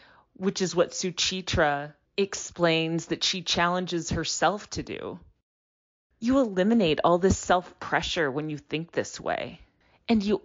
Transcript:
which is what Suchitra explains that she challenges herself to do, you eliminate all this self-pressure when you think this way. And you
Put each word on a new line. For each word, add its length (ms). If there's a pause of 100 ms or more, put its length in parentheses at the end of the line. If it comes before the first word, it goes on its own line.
(360)
which 260
is 140
what 160
Suchitra 1000 (240)
explains 920
that 160
she 180
challenges 680
herself 640
to 120
do, 360 (1040)
you 180
eliminate 640
all 140
this 200
self-pressure 960
when 180
you 80
think 340
this 280
way. 400 (480)
And 160
you 220